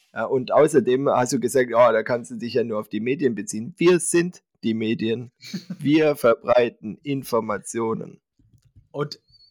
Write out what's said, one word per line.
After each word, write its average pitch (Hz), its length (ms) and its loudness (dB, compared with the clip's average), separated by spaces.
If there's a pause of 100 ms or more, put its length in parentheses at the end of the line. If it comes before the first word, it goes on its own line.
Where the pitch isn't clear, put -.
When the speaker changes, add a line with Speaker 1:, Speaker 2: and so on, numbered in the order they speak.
(140)
Speaker 1:
Ja, 113 100 -6
und 123 280 -2
außerdem 131 580 4
hast 123 240 0
du 127 40 0
gesagt, 123 360 0
"Oh, 117 180 6
da 110 100 2
kannst 120 280 -4
du 120 60 -12
dich 117 180 -6
ja 117 100 2
nur 107 160 -4
auf - 80 -8
die 107 120 -4
Medien 123 340 0
beziehen." 110 420 -10
Wir 175 240 4
sind 170 420 -2 (220)
die 113 80 0
Medien. 113 640 -4
Speaker 2:
<laughs> - 400 -12
Speaker 1:
Wir 147 380 2
verbreiten 117 840 2
Informationen. 113 1200 -4 (680)
Speaker 2:
Und 143 300 -8 (300)